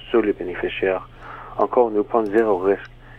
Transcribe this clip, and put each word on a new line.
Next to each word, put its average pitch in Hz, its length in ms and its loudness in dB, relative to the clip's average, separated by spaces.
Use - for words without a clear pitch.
sur 117 120 2
les 104 100 2
bénéficiaires. - 760 -4
Encore, 110 340 2
nous 104 140 2
prenons 110 260 0
zéro 107 280 4
risque 95 200 2